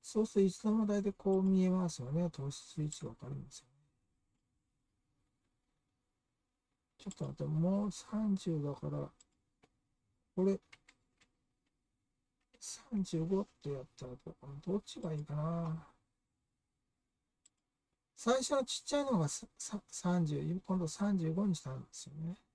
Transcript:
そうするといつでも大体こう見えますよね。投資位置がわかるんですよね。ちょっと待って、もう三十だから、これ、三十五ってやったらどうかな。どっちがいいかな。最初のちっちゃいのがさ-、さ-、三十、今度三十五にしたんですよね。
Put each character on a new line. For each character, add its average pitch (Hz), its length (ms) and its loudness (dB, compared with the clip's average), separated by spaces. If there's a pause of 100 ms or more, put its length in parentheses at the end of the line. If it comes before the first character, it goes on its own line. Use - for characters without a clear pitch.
そ - 200 0
う 220 60 4
す - 120 0
る 196 60 10
と - 20 6
い 175 40 4
つ - 100 -14
で 214 80 2
も 214 160 4
大 202 160 2
体 202 120 0
こ 190 260 4
う 190 40 4
見 190 200 6
え 185 60 6
ま 180 200 2
す - 120 -6
よ 123 100 -6
ね。 170 180 2
投 139 220 -6
資 - 320 -8
位 - 20 0
置 - 180 -8
が - 60 -6
わ 113 60 -12
か 123 120 -14
る 139 80 -6
ん 131 80 -10
で - 80 -16
す - 100 -18
よ - 40 -20
ね。 - 80 -20 (3250)
ち - 80 -12
ょ - 20 -6
っ - 40 -10
と 151 120 -6
待 139 80 -8
っ 147 140 -6
て、 151 40 -2
も 190 360 2
う 185 40 -2
三 214 440 0
十 160 260 -2
だ 143 120 -4
か 147 160 -6
ら、 143 200 -4 (1300)
こ 185 80 2
れ、 196 160 4 (2000)
三 - 440 -6
十 165 200 -2
五 190 180 2
っ 202 60 -6 (140)
て 147 100 -6
や 135 100 -6
っ 131 40 -12 (120)
た 147 80 -10
ら 127 80 -10
ど 123 140 -14
う 165 60 -12
か - 140 -18
な。 143 60 -12 (120)
ど 190 120 0
っ 202 80 -2
ち - 160 -12
が 160 120 -4
い 151 80 -4
い 151 40 -8
か 147 100 -6
な。 165 520 -4 (2250)
最 240 200 2
初 262 160 0
の 269 120 4
ち - 220 -6
っ - 20 -10
ち 285 80 -2
ゃ 285 60 4
い 277 40 0
の 247 140 4
が 151 80 4
さ-、 - 200 -6 (100)
さ-、 - 320 -8
三 180 360 2
十、 151 400 -2
今 185 140 0
度 165 80 0
三 202 300 0
十 160 160 0
五 196 140 2
に 175 80 2
し - 60 -10
た 135 120 -8
ん 127 80 -8
で - 100 -14
す - 140 -14
よ - 100 -16
ね。 165 220 -6 (180)